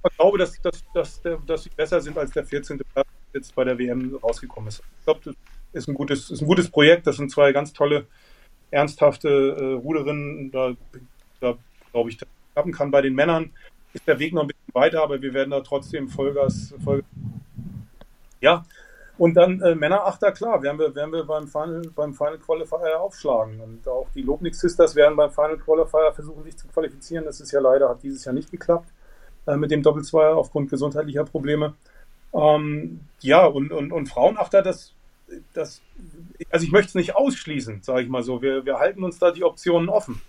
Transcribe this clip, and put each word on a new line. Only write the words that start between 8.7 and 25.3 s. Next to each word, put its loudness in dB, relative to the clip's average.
ernsthafte, 2
äh, 2
Ruderinnen. -6
Da, -2
da -2
glaube -2
ich, -14
dass -16
es -20
klappen -2
kann. -2
Bei 6
den 2
Männern 2
ist -6
der 4
Weg -4
noch 0
ein 0
bisschen -16
weiter, 4
aber -2
wir -6
werden -2
da -2
trotzdem -6
Vollgas, -2
Vollgas, -2
ja. 6
Und 4
dann, 6
äh, 4
Männerachter, 0
klar, -2
werden -4
wir, 0
werden -6
wir -4
beim -6
Final, -8
beim -6
Final -4
Qualifier -4
aufschlagen. -4
Und -16
auch -6
die -8
Lobnick -4
Sisters 2
werden 6
beim 2